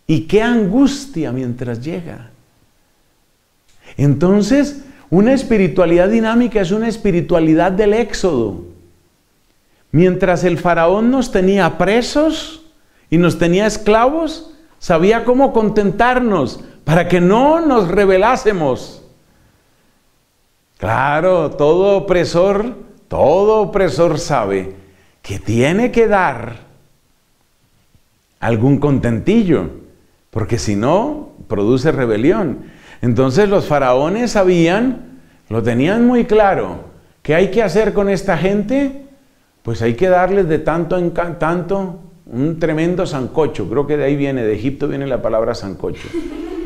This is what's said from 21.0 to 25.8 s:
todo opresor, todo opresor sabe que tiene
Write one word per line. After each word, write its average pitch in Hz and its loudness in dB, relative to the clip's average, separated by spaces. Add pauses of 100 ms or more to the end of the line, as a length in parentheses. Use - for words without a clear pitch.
todo 180 2
opresor, 180 0 (320)
todo 190 2
opresor 175 0
sabe 98 -4 (480)
que 95 -12
tiene 156 0